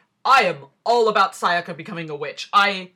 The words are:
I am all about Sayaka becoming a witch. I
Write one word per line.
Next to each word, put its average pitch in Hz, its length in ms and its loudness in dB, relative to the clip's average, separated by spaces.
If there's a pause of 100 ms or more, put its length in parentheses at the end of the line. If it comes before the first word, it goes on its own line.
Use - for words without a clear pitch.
(240)
I 254 200 6
am 151 220 -4 (180)
all 226 240 4
about 202 240 2
Sayaka 175 420 -4
becoming 160 360 -12
a 151 40 -8
witch. 143 380 -10
I 196 440 0